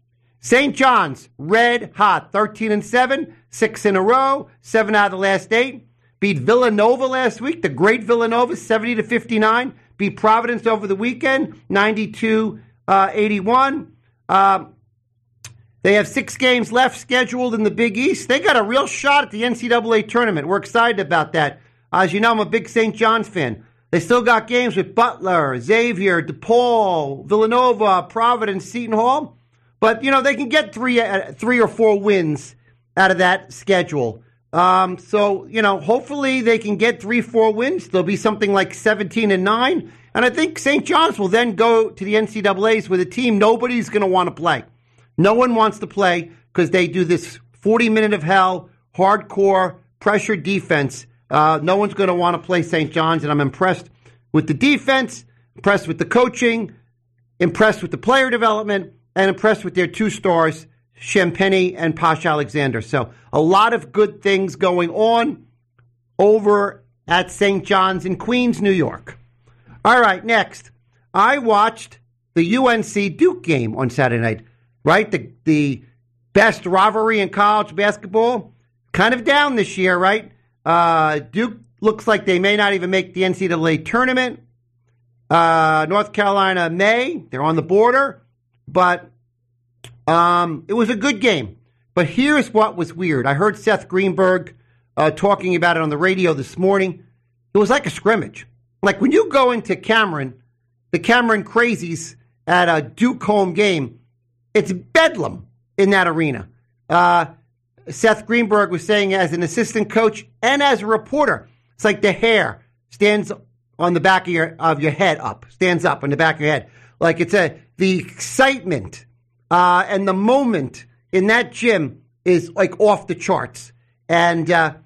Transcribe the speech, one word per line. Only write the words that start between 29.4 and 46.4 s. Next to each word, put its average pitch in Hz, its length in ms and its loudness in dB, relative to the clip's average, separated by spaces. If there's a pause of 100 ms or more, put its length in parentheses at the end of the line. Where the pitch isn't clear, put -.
But, 220 240 0
you 269 80 0
know, 269 100 2
they 269 140 0
can 269 140 -6
get 294 240 -2
three, 240 260 0
uh, 196 320 -2
three 233 300 0
or 214 80 2
four 214 280 2
wins 185 580 -2 (420)
out 190 120 4
of 185 100 0
that 185 340 0
schedule. 151 680 -2 (300)
Um, 185 460 2
so, 208 480 -2
you 226 160 -4
know, 196 180 0
hopefully 262 640 -2
they 226 180 2
can 208 160 -6
get 226 260 -2
three, 226 200 -2
four 220 320 0
wins. 269 340 -4
There'll 185 160 0
be 185 140 -4
something 208 340 -2
like 190 220 0
seventeen 208 580 -2
and 185 140 0
nine. 247 480 -2 (200)
And 233 120 0
I 247 40 4
think 311 300 -4
Saint 277 260 0
John's 330 320 0
will 196 120 -2
then 226 260 0
go 226 340 2
to - 140 -12
the 208 140 0
N 220 100 0
C 214 140 -10
double 196 260 0
A's 220 220 0
with 185 100 0
a 180 60 0
team 233 320 -2
nobody's 226 520 0
gonna 202 180 -2
wanna 180 240 0
play. 156 340 -2 (520)
No 190 160 4
one 240 220 2
wants 220 240 2
to - 80 -10
play 175 440 -2 (200)